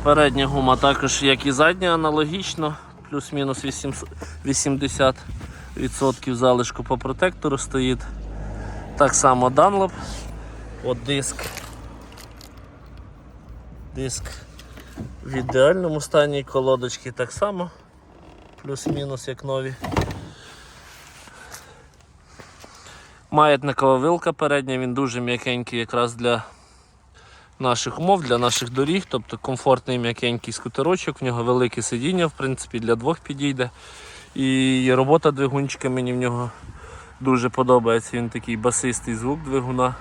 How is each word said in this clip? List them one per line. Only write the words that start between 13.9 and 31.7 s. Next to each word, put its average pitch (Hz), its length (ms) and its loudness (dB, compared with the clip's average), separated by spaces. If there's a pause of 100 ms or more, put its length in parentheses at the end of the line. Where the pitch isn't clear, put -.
Диск 131 280 -6 (1000)
в 131 100 -10
ідеальному 147 680 2
стані, 147 420 2
колодочки 131 680 0
так 120 200 -6
само, 185 400 -4 (880)
плюс-мінус 139 680 -6
як 131 160 -10
нові. 135 320 -4 (3500)
Маятникова 139 680 6
вилка 165 360 2
передня, 139 440 0
він 127 160 -2
дуже 123 280 0
м'якенький 123 580 -2
якраз 117 360 -2
для... 120 280 0 (1160)
Наших 123 400 -2
умов, 180 240 2
для 120 140 2
наших 120 320 0
доріг, 143 400 0
тобто 117 280 -6
комфортний 131 600 0
м'якенький 117 540 -2
скутерочок, 156 680 -2
в - 20 -6
нього 120 200 -2
велике 123 380 2